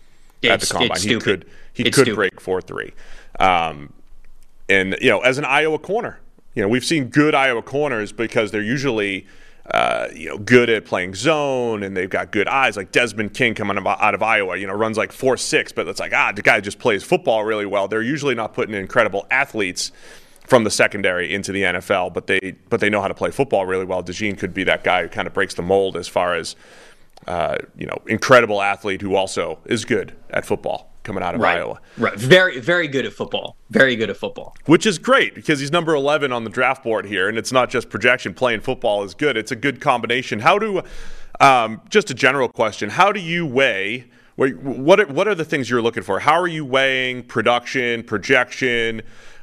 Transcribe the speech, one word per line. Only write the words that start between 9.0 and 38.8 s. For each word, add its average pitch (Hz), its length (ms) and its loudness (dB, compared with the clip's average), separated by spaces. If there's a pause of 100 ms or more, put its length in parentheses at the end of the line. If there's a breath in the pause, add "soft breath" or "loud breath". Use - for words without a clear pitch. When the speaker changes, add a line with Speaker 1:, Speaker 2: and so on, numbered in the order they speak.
Speaker 2:
uh, 58 400 0
you 78 160 -12
know, 71 80 -8
good 120 320 6
at 110 160 2
playing 92 300 -2
zone 127 680 -2
and 98 140 -6
they've 92 140 -4
got 92 220 -4
good 101 160 0
eyes, 113 280 2
like 95 160 -8
Desmond 110 400 0
King 117 220 0
coming 101 240 -4
out 101 360 0
of 95 80 -4
Iowa, 101 360 0
you 98 80 -8
know, 98 80 -6
runs, 110 240 -2
like, 98 140 -2
four 131 260 0
six, - 340 -2
but 90 160 -6
it's 95 120 -8
like, 82 120 -8
ah, 120 200 0
the 101 100 -8
guy 117 180 4
just 98 200 -8
plays 104 220 0
football 113 420 0
really 107 220 -2
well. 98 220 0
They're 110 140 -2
usually 135 320 -2
not 113 180 -6
putting 110 220 -4
incredible 98 560 0
athletes 113 600 -4 (560 loud breath)
from 120 180 6
the 101 60 0
secondary 95 640 0
into 98 180 -4
the 98 120 0
N 90 120 0
F 92 140 -4
L, 92 180 0
but 87 180 -6
they, 95 300 0 (140)
but 113 100 0
they 104 80 2
know 104 140 2
how 95 60 0
to 90 60 -6
play 90 160 -2
football 104 360 0
really 92 180 -2
well. 92 180 -4
DeJean 95 360 -6
could 92 160 -6
be 95 100 -2
that 85 200 0
guy 90 180 2
who 85 60 -6
kinda 92 220 -6
breaks 98 240 -2
the 92 80 -8
mold 95 340 0
as 87 120 -8
far 90 260 0
as, 82 220 -6 (720 loud breath)
uh, 80 320 -2 (180)
you - 100 -10
know, - 200 -8
incredible 107 560 4
athlete 98 400 -2
who 95 140 0
also 92 480 -2
is 110 200 -2
good - 300 -2 (160)
at - 160 -4
football - 460 -4 (100)
coming 95 200 -6
out 87 140 -4
of - 40 -2
Speaker 1:
Right. 87 180 2
Speaker 2:
Iowa. 58 220 -8 (180 loud breath)
Speaker 1:
Right. 98 200 -2
Very, 170 400 6
very 160 300 0
good 131 180 -2
at 101 60 -10
football. - 440 -8 (140)
Very 131 240 6
good 110 160 -2
at 92 60 -8
football. - 400 -10 (100)
Speaker 2:
Which 170 200 6
is 175 120 2
great 233 380 2
because 143 240 0
he's 139 100 -6
number 165 240 2
eleven 143 380 2
on 117 120 -4
the 107 60 -8
draft 127 320 0
board 107 240 -2
here, 98 220 0
and 113 100 -2
it's 107 140 -4
not 123 180 4
just 117 200 -2
projection. 117 440 0
Playing 117 260 0
football 104 440 -2